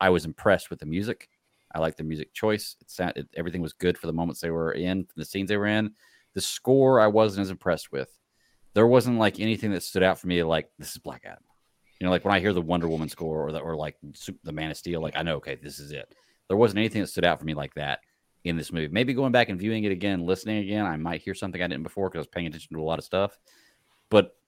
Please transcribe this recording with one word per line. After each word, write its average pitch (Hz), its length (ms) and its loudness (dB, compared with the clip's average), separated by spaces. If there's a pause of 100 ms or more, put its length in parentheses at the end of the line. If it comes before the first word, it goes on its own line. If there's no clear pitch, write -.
I 95 100 6
was 82 160 4
impressed 90 440 2
with 78 100 -12
the 76 60 -12
music. 95 440 -6 (440)
I 80 40 -6
liked 80 180 0
the 80 80 -10
music 78 300 -8
choice. 107 480 -2
It - 80 -20
sa-, 90 260 -4
it, 71 180 -8
everything 85 280 -4
was 78 100 -6
good 90 240 0
for - 100 -12
the 82 60 -4
moments 82 300 -2
they 82 80 -2
were 82 220 -2
in, 92 340 -2 (100)
the 78 80 -8
scenes 98 240 -6
they 104 80 0
were 101 100 0
in. 107 260 0 (420)
The 98 80 -4
score 131 580 4
I 107 60 8
wasn't 104 400 4
as 95 40 -4
impressed 87 400 -2
with. 67 200 -6 (640)
There 110 120 8
wasn't, 120 320 6
like, 104 220 2
anything 110 320 -2
that 87 100 -4
stood 92 200 0
out 92 160 4
for - 80 -12
me 87 160 2
like, 80 260 0 (100)
"This - 140 -12
is - 60 -14
Black - 260 -14
Adam." - 200 -20 (540)
You 92 80 -2
know, 92 40 2
like, 90 140 2
when 101 100 2
I 92 60 4
hear 101 120 2
the 87 100 0
Wonder 85 260 0
Woman 80 200 -2
score 78 380 -4
or 76 60 -6
the, 80 80 -6
or, 80 160 -6
like, 76 200 -6 (180)
Sup-, - 200 -14 (100)
the 80 80 -10
Man 78 180 -6
of 76 60 -10
Steel, 85 240 -4
like, 78 160 -4
I 78 60 -4
know, 82 140 -2
okay, 69 260 -8
this 71 160 -14
is 71 140 -16
it. - 220 -14 (340)
There 95 100 0
wasn't 104 220 6
anything 110 200 0
that 90 80 -2
stood - 160 0
out 82 140 6
for 76 80 -10
me 78 80 -2
like 71 200 -8
that 71 260 -6 (440)
in 85 140 -2
this 76 140 -8
movie. 80 200 -2
Maybe 123 220 0
going 127 180 0
back 120 180 4
and 90 80 -4
viewing 107 260 -2
it 101 80 0
again, 92 340 -2
listening 104 320 -2
again, 104 260 -2
I 80 120 -2
might 80 260 -6
hear 98 120 -6
something 87 280 -6
I 87 60 0
didn't 78 160 -6
before 92 260 -4
'cause 85 60 -10
I 80 40 -6
was 71 60 -8
paying 87 200 -6
attention 78 300 -12
to 78 60 -4
a - 20 -2
lot 80 140 -2
of 71 60 -10
stuff. 98 340 -2 (720)
But 101 260 6 (120)